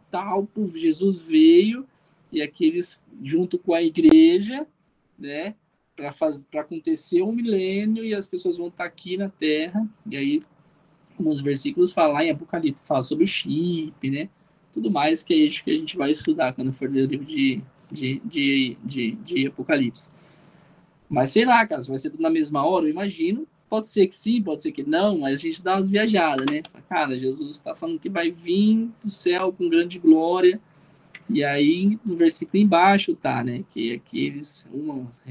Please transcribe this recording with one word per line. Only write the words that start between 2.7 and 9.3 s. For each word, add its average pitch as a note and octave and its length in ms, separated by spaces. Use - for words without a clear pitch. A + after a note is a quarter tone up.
junto E3+ 380
com E3+ 140
a E3+ 100
igreja, E3+ 840
né, D#3 340
pra D3 180
faz-, - 320
pra D#3 160
acontecer E3+ 600
um G#3 120
milênio G#3+ 720
e A3 100
as G3 120
pessoas F3+ 300
vão F3 140
tá F3 140
aqui F3+ 320
na G3 100
Terra. E3 580